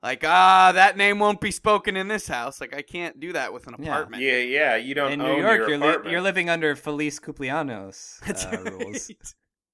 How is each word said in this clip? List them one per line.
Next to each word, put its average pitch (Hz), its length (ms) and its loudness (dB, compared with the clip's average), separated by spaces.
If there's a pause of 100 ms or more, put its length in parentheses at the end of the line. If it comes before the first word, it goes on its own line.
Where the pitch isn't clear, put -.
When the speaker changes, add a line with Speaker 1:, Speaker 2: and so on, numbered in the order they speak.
Speaker 1:
Like, 127 220 -6
ah, 185 480 8
that 190 220 6
name 202 240 2
won't 208 220 2
be 208 100 -4
spoken 208 460 0
in 190 100 -4
this 208 200 -6
house. 131 340 -6
Like, 127 120 -14
I 139 80 -10
can't 165 380 -12
do 170 140 -12
that 131 180 -6
with 120 160 -16
an 120 120 -18
Speaker 2:
Yeah. 151 140 -8
Speaker 1:
apartment. 127 300 -6
Speaker 3:
Yeah, 127 140 2
yeah, 123 380 0
you 127 200 -4
don't 139 160 -2
Speaker 2:
In 143 100 -4
Speaker 3:
own 135 160 0
Speaker 2:
New 156 40 0
York, 214 180 4
Speaker 3:
your 113 100 0
Speaker 2:
you're 147 100 0
li-, 143 80 2
Speaker 3:
apartment. 160 240 0
Speaker 2:
you're 175 100 -2
living 185 280 -2
under 160 260 0
Felice 147 440 -6
Cumpleaños, 131 1000 -8
Speaker 1:
<laughs> - 60 -18
That's - 200 -6
Speaker 2:
uh, - 60 -12
Speaker 1:
right. 226 220 -10
Speaker 2:
rules. 202 380 -12 (640)